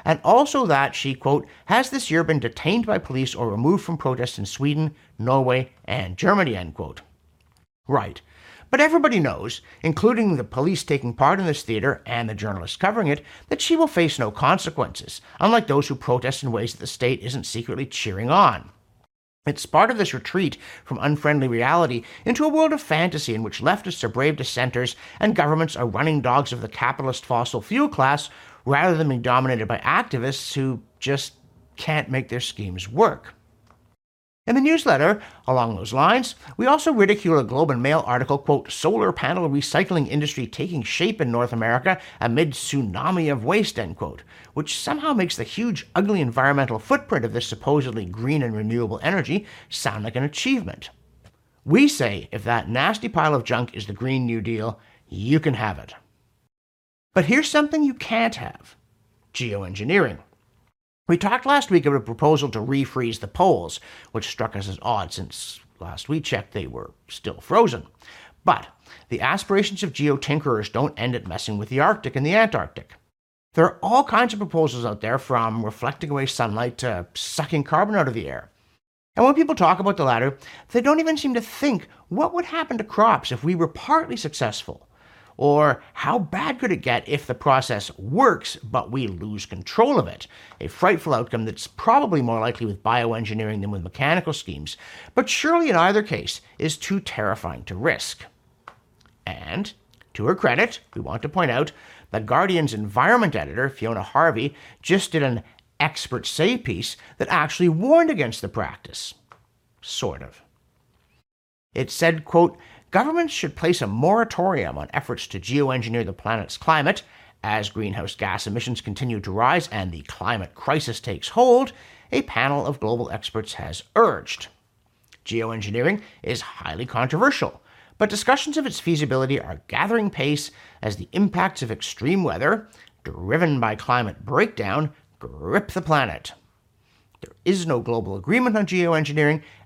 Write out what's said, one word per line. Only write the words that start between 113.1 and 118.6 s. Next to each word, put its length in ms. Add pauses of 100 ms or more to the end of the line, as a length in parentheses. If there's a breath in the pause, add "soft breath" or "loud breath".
should 220
place 260
a 60
moratorium 920
on 160
efforts 320
to 140
geoengineer 640
the 60
planet's 440
climate. 460 (400 soft breath)
As 260
greenhouse 460
gas 320
emissions 340